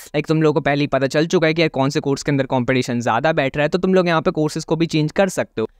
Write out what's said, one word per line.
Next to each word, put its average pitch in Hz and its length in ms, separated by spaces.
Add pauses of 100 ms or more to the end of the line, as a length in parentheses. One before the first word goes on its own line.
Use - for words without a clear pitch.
like 151 200
तुम 156 140
लोग 151 140
को 156 60
पहले 143 200
ही 147 60
पता 135 200
चल 151 200
चुका 160 200
है 160 60
कि 165 80
यार 160 100
कौन 135 180
से 147 100
कोर्स 139 240
के 151 80
अंदर 139 160
कॉम्पिटिशन 123 540
ज़्यादा 123 320
बैठ 143 240
रहा 147 60
है, 151 60
तो 185 80
तुम 190 160
लोग 180 140
यहाँ 160 140
पे - 100
कोर्सेज 151 320
को 165 120
भी 165 120
चेंज 151 240
कर 196 180
सकते 117 320
हो। 110 60 (120)